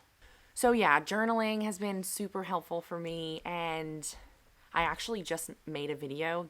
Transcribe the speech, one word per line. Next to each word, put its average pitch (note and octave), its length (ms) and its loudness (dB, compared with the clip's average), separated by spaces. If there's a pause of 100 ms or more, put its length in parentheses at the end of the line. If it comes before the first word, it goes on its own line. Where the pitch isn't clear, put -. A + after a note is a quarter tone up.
(560)
So B3 160 6
yeah, F3+ 280 8
journaling G#3+ 640 2
has G#3+ 140 -2
been G3 240 -2
super G3 420 -4
helpful E3+ 360 -2
for E3+ 180 -6
me, E3 460 -4
and D#3+ 640 -4 (640)
I E3 100 2
actually E3+ 400 0
just D#3+ 280 -4 (160)
made D3 240 -4
a D3+ 40 -2
video D3+ 560 -2